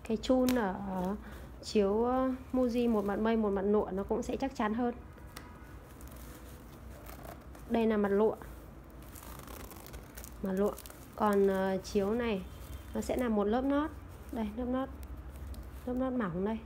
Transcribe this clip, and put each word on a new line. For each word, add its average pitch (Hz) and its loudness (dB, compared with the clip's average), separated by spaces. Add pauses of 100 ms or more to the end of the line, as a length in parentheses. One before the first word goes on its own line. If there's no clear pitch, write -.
Cái 220 0
chun 254 4
ở 196 0 (480)
chiếu, 208 4
ờ, 254 2 (220)
Muji 240 4
một 208 4
mặt 202 0
mây, 226 4
một 214 4
mặt 196 2
nụa 208 4
nó 190 0
cũng 226 0
sẽ - -2
chắc 269 -2
chắn 214 2
hơn. 240 0 (2750)
Đây 226 6
là 220 6
mặt 202 4
lụa. 208 6 (2000)
Mặt 190 0
lụa. 196 4 (420)
Còn, 202 6
ờ, 190 4
chiếu 196 0
này 233 0 (520)
nó 220 -2
sẽ - 0
là 247 2
một 208 4
lớp 220 4
nót. 285 2 (400)
Đây, 226 -2
lớp 247 -2
nót. 262 -2 (960)
Lớp 247 -2
nót 254 0
mỏng 190 0
đây. 220 0